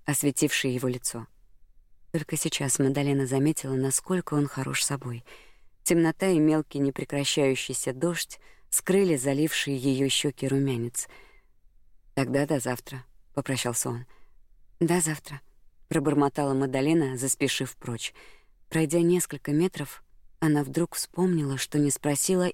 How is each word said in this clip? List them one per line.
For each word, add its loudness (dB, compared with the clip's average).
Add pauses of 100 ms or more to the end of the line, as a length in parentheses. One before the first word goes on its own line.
осветившей 0
его -2
лицо. -6 (880)
Только -4
сейчас -2
Мадалена 2
заметила, 0
насколько -2
он 2
хорош -4
собой. -6 (580)
Темнота 2
и 4
мелкий 2
непрекращающийся 0
дождь -4 (320)
скрыли 2
заливший 0
ее 2
щеки -2
румянец. 0 (1040)
"Тогда 0
до 0
завтра", -8 (300)
попрощался -2
он. -8 (720)
"До 2
завтра", -6 (480)
пробормотала 2
Мадалена, 2
заспешив -2
прочь. -8 (540)
Пройдя 0
несколько 0
метров, -2 (340)
она 4
вдруг -2
вспомнила, 0
что -2
не 4
спросила 0